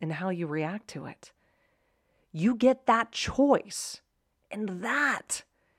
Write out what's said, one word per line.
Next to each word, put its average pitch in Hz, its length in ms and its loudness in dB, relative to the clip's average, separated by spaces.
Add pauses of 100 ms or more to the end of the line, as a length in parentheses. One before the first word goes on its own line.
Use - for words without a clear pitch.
and 160 120 -4
how 175 160 -4
you 170 180 -2
react 156 420 -4
to 147 180 -12
it. - 260 -18 (1000)
You 185 220 2
get 254 320 4
that 226 260 2
choice, - 880 0 (480)
and 196 340 -6
that 262 580 -2 (360)